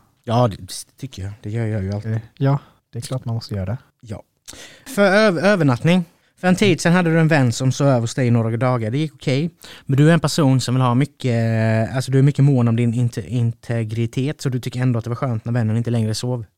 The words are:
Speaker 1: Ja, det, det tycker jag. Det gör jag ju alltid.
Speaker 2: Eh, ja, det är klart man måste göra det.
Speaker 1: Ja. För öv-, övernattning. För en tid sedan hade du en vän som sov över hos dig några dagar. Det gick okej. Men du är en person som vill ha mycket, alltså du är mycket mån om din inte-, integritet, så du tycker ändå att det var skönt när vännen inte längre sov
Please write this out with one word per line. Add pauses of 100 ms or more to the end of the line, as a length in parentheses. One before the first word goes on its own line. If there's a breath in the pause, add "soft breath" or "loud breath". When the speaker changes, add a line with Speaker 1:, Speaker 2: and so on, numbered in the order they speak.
(240)
Speaker 1:
Ja,
det,
det (340)
tycker
jag. (100)
Det
gör
jag
ju
alltid.
Speaker 2:
Eh, (200)
ja, (340 soft breath)
det
är
klart
man
måste
göra
det. (240)
Speaker 1:
Ja. (720 loud breath)
För
öv-,
övernattning. (360 soft breath)
För
en
tid
sedan
hade
du
en
vän
som
sov
över
hos
dig
några
dagar.
Det
gick
okej. (360 loud breath)
Men
du
är
en
person
som
vill
ha
mycket,
alltså
du
är
mycket
mån
om
din
inte-,
integritet,
så
du
tycker
ändå
att
det
var
skönt
när
vännen
inte
längre
sov (140)